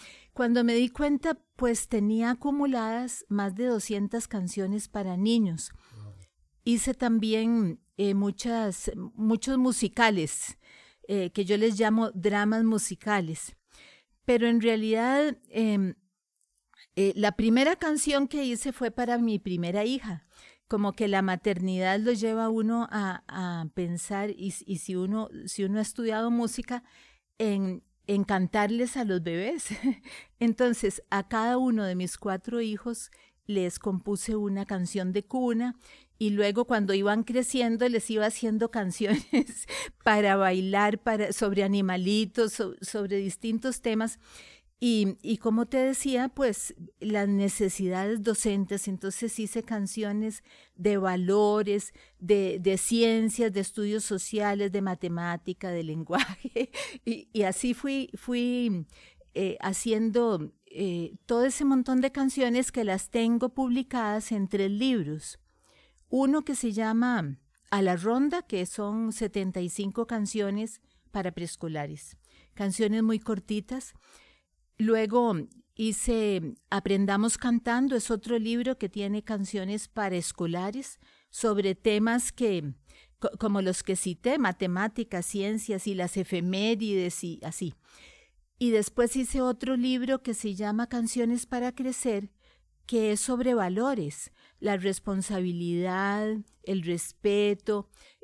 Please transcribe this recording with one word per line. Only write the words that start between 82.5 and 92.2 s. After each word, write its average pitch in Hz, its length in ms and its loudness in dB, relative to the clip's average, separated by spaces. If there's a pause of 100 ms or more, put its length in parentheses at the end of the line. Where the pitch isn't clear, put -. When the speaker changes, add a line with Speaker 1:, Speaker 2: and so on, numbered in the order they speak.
Speaker 1:
co-, - 180 -2
como 202 240 0
los 185 220 0
que 185 140 -2
cité, 240 420 -2
matemáticas, 190 840 -2
ciencias 208 600 -4
y 196 100 -2
las 180 200 -2
efemérides 190 1080 0
y 170 180 -8
así. 160 320 -8 (800)
Y 240 140 2
después 226 460 2
hice 262 240 0
otro 254 340 0
libro 254 480 0
que 233 100 -4
se 208 220 -6
llama 214 320 -2
Canciones 233 580 -2
para 247 300 -4
Crecer, 240 560 -4 (540)